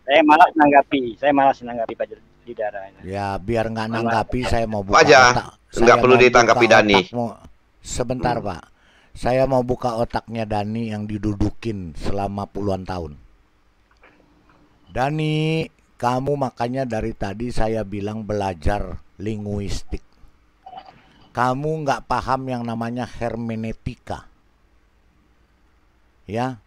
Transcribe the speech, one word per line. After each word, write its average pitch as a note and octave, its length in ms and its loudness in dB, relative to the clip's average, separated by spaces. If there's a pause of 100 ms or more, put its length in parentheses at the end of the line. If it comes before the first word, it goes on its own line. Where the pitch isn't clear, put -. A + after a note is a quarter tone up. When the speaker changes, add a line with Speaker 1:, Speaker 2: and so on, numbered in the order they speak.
Speaker 1:
Saya D3 200 4
malas D#3 320 6
nanggapi, C#3+ 480 4 (140)
saya C#3+ 160 0
malas C#3 280 4
nanggapi A#2+ 360 -8
Pak A2+ 100 -6 (380)
Lidara. G#2+ 380 -8 (200)
Speaker 2:
Ya, G2 260 -6 (100)
biar A2 280 -2
nggak A2 220 -6
Speaker 1:
Malas. A2+ 100 -4
Speaker 2:
nanggapi, A2+ 460 -2
saya A#2 220 0
mau A2 160 -4
buka G2 180 0
Speaker 3:
Aja, C#3+ 220 8 (100)
Speaker 2:
otak. A2+ 140 -2 (280)
Speaker 3:
nggak - 40 -8 (100)
Speaker 2:
Saya A#2 80 10
Speaker 3:
perlu B2+ 220 6
Speaker 2:
mau A#2+ 40 6
Speaker 3:
ditanggapi, A#2+ 460 6
Speaker 2:
buka A2 80 6
Speaker 3:
Dani. G#2 240 6
Speaker 2:
otakmu. A#2 260 -4 (560)
Sebentar, B2 560 -4
Speaker 3:
Hmm. G2+ 80 -8
Speaker 2:
Pak. F2 160 -8 (500)
Saya B2+ 340 0
mau C3 160 2
buka B2 340 -4
otaknya A2+ 500 -4
Dani G#2+ 420 -4
yang G#2+ 180 -6
didudukin G#2 920 -4
selama G2+ 500 -4
puluhan F#2+ 380 -6
tahun. E2+ 340 -10 (1700)
Dani, D#3 760 -2 (300)
kamu B2+ 400 -2
makanya B2+ 480 -4
dari A2+ 320 -4
tadi G#2+ 340 -8
saya A2 320 0
bilang G#2 400 -8
belajar G2 800 -4 (180)
linguistik. G#2 840 -6 (1300)
Kamu B2+ 400 -2 (100)
nggak B2+ 240 -2
paham B2+ 400 -2
yang B2 160 -6
namanya A#2 460 -6
hermeneutika. A2+ 1200 -8 (2000)
Ya. A#2 400 -6